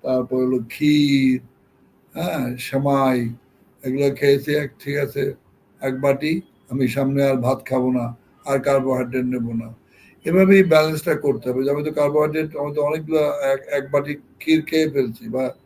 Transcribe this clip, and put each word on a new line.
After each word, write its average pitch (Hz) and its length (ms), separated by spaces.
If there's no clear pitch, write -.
তারপর 127 340
হলো 127 220
ক্ষীর, 139 720
হ্যাঁ, 156 420
সেমাই, 135 720
এগুলো 135 300
খেয়েছি, 139 400
এক, 147 160
ঠিক 143 160
আছে, 139 380
এক 131 200
বাটি, 143 400
আমি 127 180
সামনে 139 360
আর 135 120
ভাত 127 300
খাবো 127 260
না, 120 240
আর 139 160
কার্বোহাইড্রেট 127 640
নেব 120 280
না। 113 220
এভাবেই 190 380
ব্যালেন্সটা 156 520
করতে 131 360
হবে। 131 200
আমি 147 140
তো 151 80
কার্বোহাইড্রেট, 151 640
আমি 147 180
তো 147 80
অনেকগুলো 156 380
এক, 135 280
এক 139 220
বাটি 143 240
ক্ষীর - 480
খেয়ে 156 280
ফেলছি 117 380
বা 127 160